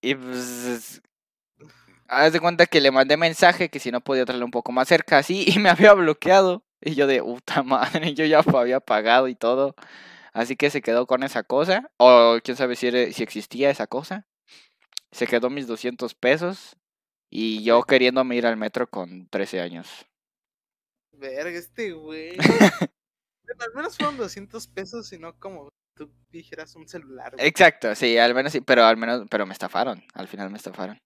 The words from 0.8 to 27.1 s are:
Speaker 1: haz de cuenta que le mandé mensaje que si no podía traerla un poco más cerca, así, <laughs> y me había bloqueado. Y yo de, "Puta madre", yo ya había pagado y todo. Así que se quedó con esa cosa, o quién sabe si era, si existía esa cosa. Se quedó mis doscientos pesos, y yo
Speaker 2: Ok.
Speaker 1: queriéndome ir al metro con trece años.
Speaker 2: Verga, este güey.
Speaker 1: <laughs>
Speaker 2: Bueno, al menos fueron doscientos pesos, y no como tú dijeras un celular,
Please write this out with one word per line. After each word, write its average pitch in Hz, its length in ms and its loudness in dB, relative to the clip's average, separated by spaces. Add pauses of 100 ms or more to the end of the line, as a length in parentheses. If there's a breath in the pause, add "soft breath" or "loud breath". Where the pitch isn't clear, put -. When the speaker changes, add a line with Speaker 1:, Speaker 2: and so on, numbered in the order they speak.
Speaker 1:
haz 151 260 2
de 170 60 0
cuenta 170 260 2
que 160 160 2
le 139 100 4
mandé 135 260 2
mensaje 170 520 2
que 139 100 -12
si 123 120 -8
no 120 100 -6
podía 131 240 -2
traerla 123 200 -6
un 120 60 -10
poco 120 200 -6
más 131 160 0
cerca, 160 300 4
así, 180 280 0
<laughs> 190 120 2
y - 20 0
me 196 100 4
había 185 240 8
bloqueado. 180 720 2 (180)
Y 156 140 -6
yo 139 120 2
de, 131 140 0
"Puta 120 420 -6
madre", 135 520 -2
yo 156 100 -2
ya 151 140 4
había 131 400 2
pagado 117 480 2
y 127 80 -6
todo. 131 400 -2 (580 loud breath)
Así 120 220 -4
que 143 140 0
se 143 120 -6
quedó 120 260 -2
con 127 160 -2
esa 123 200 -6
cosa, 185 540 -2
o 117 460 8
quién 123 140 -8
sabe 127 200 -2
si 123 100 -4
era, 123 240 0
si 117 120 -8
existía 120 460 -4
esa 123 180 -4
cosa. 160 380 -10 (880 soft breath)
Se - 160 -6
quedó 120 220 -2
mis 139 180 -10
doscientos 123 480 -10
pesos, 160 600 -4 (520)
y 110 340 -6
yo 117 160 4
Speaker 2:
Ok. 120 100 -6
Speaker 1:
queriéndome 127 480 2
ir 120 100 -2
al 113 100 -2
metro 110 320 -6
con 92 400 -14
trece 95 320 -6
años. 87 440 -14 (1080)
Speaker 2:
Verga, 139 440 -12
este 185 340 -10
güey. 160 460 -16
Speaker 1:
<laughs> 180 540 2 (520)
Speaker 2:
Bueno, - 220 -16
al 226 100 -14
menos 311 220 -12
fueron 294 200 -6
doscientos 208 500 -14
pesos, 196 440 -16
y 175 80 -20
no 165 180 -20
como 170 300 -18 (300)
tú 151 120 -20 (220)
dijeras 160 460 -20
un 160 100 -20
celular, 131 480 -18